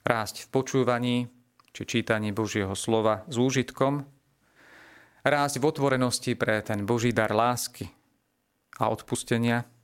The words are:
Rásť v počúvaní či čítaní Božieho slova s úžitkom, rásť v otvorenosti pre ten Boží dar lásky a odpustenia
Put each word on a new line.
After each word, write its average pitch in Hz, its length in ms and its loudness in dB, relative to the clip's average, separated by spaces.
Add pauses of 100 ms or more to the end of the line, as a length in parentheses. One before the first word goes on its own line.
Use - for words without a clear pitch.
Rásť 113 440 -2
v - 40 -20
počúvaní 123 680 0 (600)
či 110 80 -10
čítaní 107 480 0
Božieho 101 400 -2
slova 110 560 0
s 135 80 -6
úžitkom, 135 680 0 (1200)
rásť 143 320 2
v 131 80 0
otvorenosti 131 640 0
pre 110 320 0
ten 101 240 -4
Boží 120 240 2
dar 107 240 2
lásky 120 480 0 (960)
a 110 80 2
odpustenia 120 800 -2 (160)